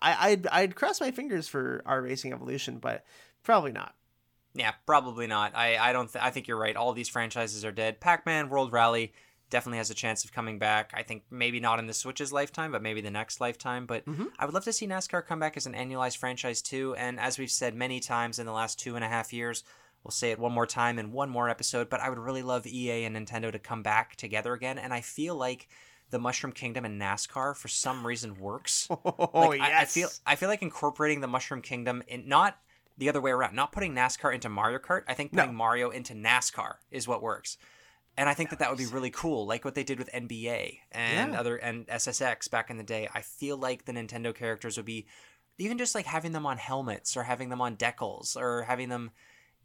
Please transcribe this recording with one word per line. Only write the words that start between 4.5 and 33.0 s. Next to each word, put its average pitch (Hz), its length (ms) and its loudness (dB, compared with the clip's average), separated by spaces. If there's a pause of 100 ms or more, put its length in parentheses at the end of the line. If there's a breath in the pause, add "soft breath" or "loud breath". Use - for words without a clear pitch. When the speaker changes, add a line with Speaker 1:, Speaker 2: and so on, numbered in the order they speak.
Speaker 2:
Yeah, 113 180 2 (140)
probably 123 400 4
not. 104 280 2
I, 117 220 6
I 120 160 6
don't. 123 180 2
Th-, 110 140 0
I 127 60 4
think 127 180 -4
you're 117 100 0
right. 110 160 2
All 120 200 2
these 117 160 -6
franchises 113 560 -2
are 107 40 -4
dead. 110 300 0
Pac-Man 165 480 4
World 131 240 2
Rally 117 400 6 (380 soft breath)
definitely 120 280 0
has 110 120 -2
a 110 40 -8
chance 113 300 -2
of - 80 -16
coming 113 260 -4
back. 107 360 4
I 110 100 -4
think 110 260 -10
maybe 120 300 0
not 117 180 4
in 113 80 -4
the 110 60 -8
Switch's 135 400 -4
lifetime, 143 400 -2
but 107 100 0
maybe 110 200 -2
the 104 100 -6
next 107 300 -4
lifetime. 123 440 -4
But 117 200 -4
Speaker 1:
Mm-hmm. 156 180 -4 (140)
Speaker 2:
I - 80 0
would 147 80 -2
love 190 100 -2
to 226 80 -2
see 214 160 -2
nascar 185 360 -2
come 160 140 -4
back 156 200 -2
as 131 80 -4
an 120 80 -8
annualized 127 420 -2
franchise 127 460 -4
too. 131 340 -4
And 123 240 -2
as 127 180 0
we've 127 120 -4
said 120 240 0
many 127 260 -2
times 120 380 0
in 117 80 -6
the 113 60 -4
last 110 280 -2
two 120 160 -6
and 113 80 -2
a 110 40 0
half 113 240 -2
years, 120 300 -4 (400 soft breath)
we'll - 80 -12
say 117 220 0
it 110 80 -2
one 120 120 2
more 117 140 2
time 120 320 2
in 107 140 -6
one 135 180 -2
more 120 180 2
episode, 117 400 0
but 127 120 0
I 131 80 -2
would 123 100 -4
really 131 240 -4
love 123 240 0
E 123 240 -4
A 117 140 0
and 110 100 -4
Nintendo 110 380 -4
to 107 80 -6
come 113 240 -6
back 107 320 2
together 110 360 -2
again. 127 260 -4
And 127 140 -6
I 120 80 -2
feel 156 360 -4
like 127 320 -2 (420 loud breath)
the 123 80 0
Mushroom 123 340 -2
Kingdom 123 320 -4
in 104 140 -6
nascar 117 580 -2
for - 120 -12
some 131 380 -2
reason 113 320 -4
works. 101 500 -2
Speaker 1:
<laughs> - 160 -4
Oh, 175 260 2 (180)
Speaker 2:
Like, 139 120 2
I, 143 60 6
I - 20 6 (120)
Speaker 1:
yes. 143 140 4
Speaker 2:
feel, 170 140 4 (180)
I 139 100 6
feel 185 120 0
like 208 140 0
incorporating 151 580 0
the 135 80 -2
Mushroom 123 340 -2
Kingdom 123 460 -4
in, 123 200 -10
not 175 280 6 (420 soft breath)
the 135 100 0